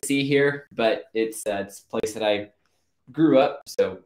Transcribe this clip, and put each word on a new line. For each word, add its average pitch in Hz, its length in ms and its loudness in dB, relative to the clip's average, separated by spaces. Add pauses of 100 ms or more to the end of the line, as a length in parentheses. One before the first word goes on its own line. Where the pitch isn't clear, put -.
see 139 200 -2
here, 143 460 0
but 113 420 -2
it's, 113 320 -4
uh, 98 220 -4
it's - 140 -20
a - 60 -20
place 110 260 -6
that 110 100 -6
I 104 260 0 (640)
grew 143 280 6
up, - 280 0
so 95 380 -2